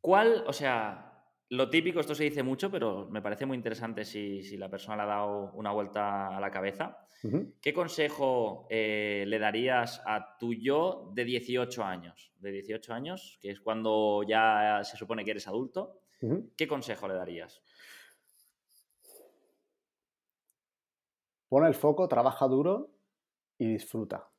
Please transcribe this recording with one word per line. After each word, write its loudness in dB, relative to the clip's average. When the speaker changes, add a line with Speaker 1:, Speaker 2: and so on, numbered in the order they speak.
Speaker 1:
¿cuál, 6
o -2
sea, -2
lo 2
típico, 2
esto -2
se 0
dice 0
mucho, -2
pero -2
me -6
parece -4
muy -4
interesante -6
si, -8
si -14
la -10
persona -8
le -2
ha -2
dado -2
una -4
vuelta -2
a -6
la -2
cabeza? -4
Speaker 2:
Ujú. -2
Speaker 1:
¿Qué 0
consejo, 0
eh, 0
le 0
darías 2
a -4
tu -4
yo 0
de 0
dieciocho -2
años? -8
De -10
dieciocho -8
años, -10
que -10
es -12
cuando 4
ya 4
se -12
supone -6
que -4
eres -6
adulto. -6
Speaker 2:
Ujú. -4
Speaker 1:
¿Qué -2
consejo -6
le -4
darías? -10
Speaker 2:
Pon 6
el 6
foco, 4
trabaja 4
duro 2
y 0
disfruta. -6